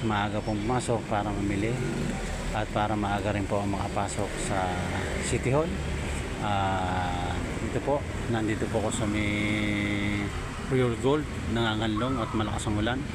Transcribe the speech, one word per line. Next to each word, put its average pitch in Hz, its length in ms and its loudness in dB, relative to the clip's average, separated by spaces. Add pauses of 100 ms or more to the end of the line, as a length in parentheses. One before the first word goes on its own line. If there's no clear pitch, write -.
maaga 104 400 2
pong 107 160 0
pumasok 120 480 0
para 104 240 0
mamili 101 400 0 (800)
at 107 240 0
para 104 240 2
maaga 101 320 2
rin 101 160 0
po 101 160 0
ang 101 80 0
makapasok 101 560 -2 (240)
sa 98 80 2 (640)
City 123 320 2
Hall. 165 160 2 (720)
Ah, 92 880 0 (320)
ito 113 160 -2
po, 139 240 0 (240)
nandito 110 400 0
po 101 160 0
ako 107 80 0
sa - 160 0
may 104 240 2 (1400)
Pure 123 320 2
Gold, 139 240 2 (320)
nanganganlong 113 720 2
at - 80 -4
malakas 107 320 0
ang 107 80 0
ulan. 117 240 2 (160)